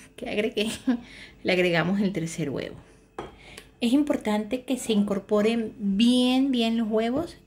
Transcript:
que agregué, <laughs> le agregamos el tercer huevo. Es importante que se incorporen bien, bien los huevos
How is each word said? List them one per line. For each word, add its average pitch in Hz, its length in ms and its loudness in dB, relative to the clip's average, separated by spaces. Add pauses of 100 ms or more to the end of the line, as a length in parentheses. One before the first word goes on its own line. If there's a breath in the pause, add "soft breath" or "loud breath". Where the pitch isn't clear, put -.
(140)
que - 160 -12
agregué, 214 400 -2 (160)
<laughs> - 560 -6
le 185 100 0
agregamos 180 480 2
el 196 120 0
tercer 165 380 -4
huevo. - 260 -8 (1040 loud breath)
Es 240 120 2
importante 254 680 0
que 254 160 -4
se - 140 -2
incorporen 208 840 0
bien, 247 760 4
bien 226 260 0
los 220 100 0
huevos 233 480 -2 (100)